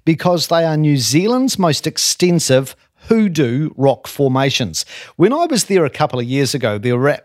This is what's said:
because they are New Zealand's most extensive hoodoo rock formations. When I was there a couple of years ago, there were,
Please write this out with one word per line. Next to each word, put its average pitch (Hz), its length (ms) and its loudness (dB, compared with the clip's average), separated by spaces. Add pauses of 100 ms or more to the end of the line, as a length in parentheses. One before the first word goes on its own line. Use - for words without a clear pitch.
because 165 400 2
they 165 180 2
are 156 140 0
New 151 180 2
Zealand's 190 600 0
most 165 280 0
extensive 151 880 0 (340)
hoodoo 156 680 0
rock 135 300 0
formations. 131 800 -2 (320)
When 196 160 4
I 339 140 0
was 277 180 -2
there 190 200 2
a 143 60 0
couple 139 300 -2
of 120 60 -4
years 135 280 -2
ago, 110 240 -2
there 120 180 -2
were, 135 280 0